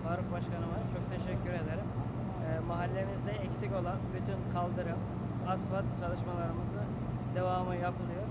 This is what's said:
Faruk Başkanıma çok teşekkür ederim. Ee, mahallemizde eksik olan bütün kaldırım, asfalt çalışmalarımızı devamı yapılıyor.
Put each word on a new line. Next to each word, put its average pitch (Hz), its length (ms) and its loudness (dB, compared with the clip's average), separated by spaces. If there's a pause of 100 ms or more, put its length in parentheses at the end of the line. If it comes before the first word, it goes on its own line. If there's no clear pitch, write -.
Faruk 180 320 0
Başkanıma 175 420 0 (160)
çok 185 100 0 (120)
teşekkür 185 460 0
ederim. 160 260 0 (560)
Ee, 160 160 2 (100)
mahallemizde 185 640 0 (140)
eksik 196 340 0
olan 180 200 0 (160)
bütün - 240 0 (160)
kaldırım, 175 460 0 (520)
asfalt 190 340 2 (140)
çalışmalarımızı 175 800 0 (540)
devamı 180 400 2
yapılıyor. 175 540 0